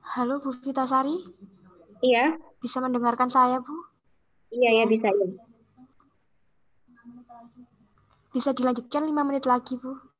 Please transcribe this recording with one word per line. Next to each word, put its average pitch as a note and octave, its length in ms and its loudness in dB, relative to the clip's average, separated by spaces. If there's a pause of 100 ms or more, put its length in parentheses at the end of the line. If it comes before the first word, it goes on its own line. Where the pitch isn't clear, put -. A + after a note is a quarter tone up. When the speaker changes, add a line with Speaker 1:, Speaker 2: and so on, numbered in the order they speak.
(160)
Speaker 1:
Halo, B3 240 -2
Bu C#4 100 -6 (140)
Vitasari? C4+ 480 -2 (880)
Speaker 2:
Iya. B3+ 400 4 (200)
Speaker 1:
Bisa B3+ 200 -6
mendengarkan B3 480 0
saya, B3+ 320 4
Bu? C#4 140 -12 (720)
Speaker 2:
Iya, A#3+ 240 2
ya, A3+ 120 4
Speaker 1:
Ya. - 40 -
Speaker 2:
bisa, A3 240 2
ya. G3 140 2 (3000)
Speaker 1:
Bisa C4 240 -2
dilanjutkan B3 480 -2
lima D4+ 200 0
menit C#4 200 -2
lagi, B3 320 0
Bu. B3+ 160 -12 (280)